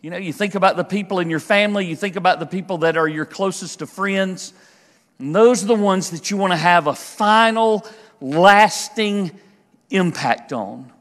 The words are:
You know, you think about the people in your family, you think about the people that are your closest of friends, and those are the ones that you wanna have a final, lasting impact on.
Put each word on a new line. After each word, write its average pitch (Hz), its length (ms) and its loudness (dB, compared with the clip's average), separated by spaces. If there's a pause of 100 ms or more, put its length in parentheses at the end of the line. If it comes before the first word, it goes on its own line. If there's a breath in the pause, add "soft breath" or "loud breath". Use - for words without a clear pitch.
You 151 80 -14
know, 180 80 -10
you 180 160 -8
think 202 220 -6
about 190 200 2
the 175 80 -4
people 196 360 -4
in 170 100 -2
your 160 100 -2
family, 202 460 0
you 165 100 -8
think 190 200 -8
about 180 240 0
the 160 80 -8
people 185 320 -6
that 160 180 0
are 160 100 0
your 156 180 -6
closest 185 580 -8
of 139 80 -12
friends, 190 600 -6 (680 soft breath)
and 143 160 -6
those 226 280 4
are 202 40 -4
the 233 80 2
ones 196 340 0
that 170 220 -10
you 202 60 -4
wanna 185 200 0
have 170 300 4
a 139 80 -2
final, 220 920 0 (340 loud breath)
lasting 202 1080 2 (600 soft breath)
impact 151 600 0
on. 123 500 -10